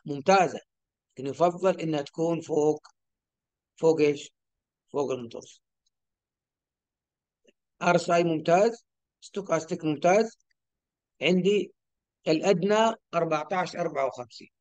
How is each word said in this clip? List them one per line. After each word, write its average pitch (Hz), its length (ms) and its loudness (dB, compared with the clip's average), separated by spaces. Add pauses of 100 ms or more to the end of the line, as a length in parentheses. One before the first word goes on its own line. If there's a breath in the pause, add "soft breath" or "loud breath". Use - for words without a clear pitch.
ممتازة، 147 540 2 (540)
لكن 131 140 -10
يفضل 175 540 0
إنها 156 200 -2
تكون 165 400 -4
فوق، 151 460 -2 (880)
فوق 160 240 2
إيش؟ 147 320 0 (560)
فوق 135 240 -4
المتوسط. 117 500 -10 (2250)
آر 175 140 2
اس 170 140 -2
آي 175 140 4
ممتاز، 170 600 0 (360)
ستوكاستيك 175 640 -6
ممتاز. 175 520 2 (840)
عندي 185 520 0 (540)
الأدنى 196 680 2 (180)
أربعتاش 160 600 -2
أربعة 151 320 -4
وخمسين. - 420 -14 (120)